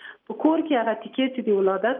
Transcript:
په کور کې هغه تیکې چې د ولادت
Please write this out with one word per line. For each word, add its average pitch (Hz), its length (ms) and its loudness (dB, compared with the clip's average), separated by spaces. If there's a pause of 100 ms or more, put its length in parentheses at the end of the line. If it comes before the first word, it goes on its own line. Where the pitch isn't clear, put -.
(260)
په - 60 -10 (120)
کور 320 220 4
کې 302 140 0
هغه 226 220 0
تیکې 262 320 -2
چې 240 140 -4
د 202 100 4
ولادت 190 420 0